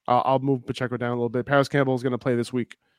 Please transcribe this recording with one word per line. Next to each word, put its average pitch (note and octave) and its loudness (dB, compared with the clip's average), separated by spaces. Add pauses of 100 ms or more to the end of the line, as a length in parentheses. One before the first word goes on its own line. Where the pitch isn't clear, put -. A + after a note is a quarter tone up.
Uh, B2 4
I'll C3+ 2
move C3 0
Pacheco B2 -4
down A#2+ -2
a B2 -2
little A#2+ -2
bit. A#2+ -2
Paris C#3 4
Campbell C3 0
is A#2+ -6
gonna B2 0
play B2+ 0
this A#2 -2
week, B2 -4 (220)